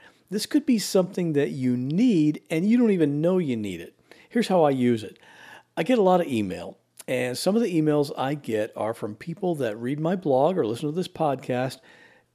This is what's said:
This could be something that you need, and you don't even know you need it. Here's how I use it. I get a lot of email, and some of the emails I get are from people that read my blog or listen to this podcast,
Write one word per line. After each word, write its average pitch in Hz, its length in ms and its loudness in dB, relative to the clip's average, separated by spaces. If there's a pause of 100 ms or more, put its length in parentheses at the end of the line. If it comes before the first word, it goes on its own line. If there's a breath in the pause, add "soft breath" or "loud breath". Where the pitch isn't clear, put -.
(300 soft breath)
This 208 160 -4
could - 200 0
be 233 140 2
something 180 540 0
that 143 160 2
you 127 260 0
need, 156 720 2
and 170 180 0
you 233 80 4
don't 233 140 4
even 151 300 2
know 185 180 2
you 139 180 -2
need 98 240 -6
it. - 160 -16 (320 loud breath)
Here's 226 200 -2
how 180 160 4
I 147 60 4
use 120 340 2
it. - 120 -16 (600 loud breath)
I 254 80 -2
get 254 140 2
a 208 40 4
lot 180 180 6
of 165 60 -2
email, 92 520 -4 (280)
and 123 320 -4
some 190 160 0
of 233 80 2
the 180 180 0
emails 147 380 2
I 135 160 -2
get 113 420 -2
are 107 160 -4
from 107 220 -10
people 170 400 -6
that 117 240 -4
read 135 220 -6
my 170 160 0
blog 160 420 2
or 123 80 0
listen 120 220 -4
to 151 60 -4
this 175 120 -4
podcast, 131 720 -4 (560 soft breath)